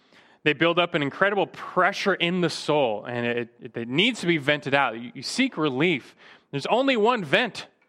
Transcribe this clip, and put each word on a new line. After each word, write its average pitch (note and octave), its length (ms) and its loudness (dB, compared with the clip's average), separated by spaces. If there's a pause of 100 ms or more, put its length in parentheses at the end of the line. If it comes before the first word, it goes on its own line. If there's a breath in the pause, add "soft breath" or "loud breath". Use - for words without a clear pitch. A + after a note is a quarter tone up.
(420 soft breath)
they D3+ 120 2
build E3 260 2
up F3 160 0
an D3 80 2
incredible F#3+ 420 0
pressure - 720 0
in F3 260 0
the E3 80 2
soul, C3+ 560 0
and A#2+ 220 -4
it, A#2+ 220 -2 (120)
it, B2 160 -12
it A#2 100 -6
needs G3 340 0
to F3 60 -2
be E3+ 120 2
vented C#3+ 340 0
out. B2 260 2
You, A#2+ 140 -14
you C3+ 80 -14
seek - 360 -2
relief. D3+ 580 0 (340 loud breath)
There's C#3 160 -6
only B3+ 320 2
one A3 260 2
vent F#3+ 440 0 (220)